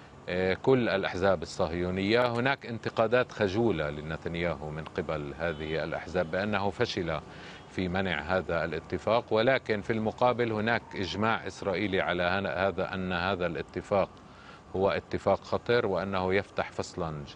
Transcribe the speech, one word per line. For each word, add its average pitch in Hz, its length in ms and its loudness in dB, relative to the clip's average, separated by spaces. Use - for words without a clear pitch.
آه، 92 260 2
كل 123 340 4
الأحزاب 92 540 2
الصهيونية. 92 840 2
هناك 120 380 0
انتقادات 117 680 2
خجولة 95 580 2
لنتنياهو 78 800 -4
من 78 140 -8
قبل 76 540 -4
هذه 78 460 -2
الأحزاب 82 460 -2
بأنه 98 400 0
فشل 85 500 -2
في 92 180 -2
منع 90 320 0
هذا 82 440 0
الاتفاق، 90 680 0
ولكن 113 500 2
في 107 120 -4
المقابل 113 600 2
هناك 110 300 2
إجماع 98 520 0
إسرائيلي 92 540 0
على 87 220 0
هن-، 95 240 2
هذا، 90 480 0
أن 92 180 -4
هذا 90 340 0
الاتفاق 87 640 0
هو 95 140 4
اتفاق 92 540 2
خطير، 117 420 0
وأنه 95 480 0
يفتح - 380 -2
فصلا 80 520 -6